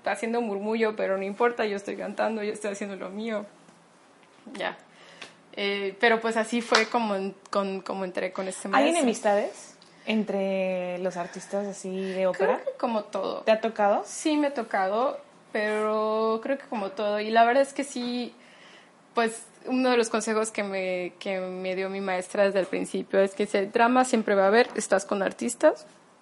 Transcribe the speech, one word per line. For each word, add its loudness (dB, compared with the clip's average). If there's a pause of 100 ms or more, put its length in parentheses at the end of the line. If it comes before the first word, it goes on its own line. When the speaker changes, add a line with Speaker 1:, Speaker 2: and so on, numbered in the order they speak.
Speaker 1:
haciendo -2
murmullo, 0
pero 0
no -4
importa, 0
yo -2
estoy -8
cantando, -2
yo -4
estoy -6
haciendo -8
lo -8
mío". -6 (1120)
Ya. -6 (760)
Eh, -4
pero 6
pues -2
así 0
fue 4
como 0
en-, -4 (140)
con-, -2
como -6
entré -4
con -6
este -8
Speaker 2:
¿Hay -8
Speaker 1:
maestro. 4
Speaker 2:
enemistades 0 (300)
entre -2
los -4
artistas -6
así -6
de 2
ópera? 2
Speaker 1:
Creo -6
que -16
como -2
todo. -6
Speaker 2:
¿Te 4
ha 4
tocado? 2
Speaker 1:
Sí, -2
me 2
ha -4
tocado, 0 (320)
pero 0
creo -2
que -12
como -6
todo. -2
Y -4
la 8
verdad 6
es -8
que -2
sí, -6 (800)
pues, 0 (220)
uno 2
de 4
los 4
consejos 0
que -2
me, -4
que -4
me -4
dio -2
mi -4
maestra 0
desde 2
el 2
principio -2
es 4
que 0
si 0
el 0
drama 6
siempre 2
va 6
a 6
haber, 6
estás 2
con -2
artistas, 2 (360)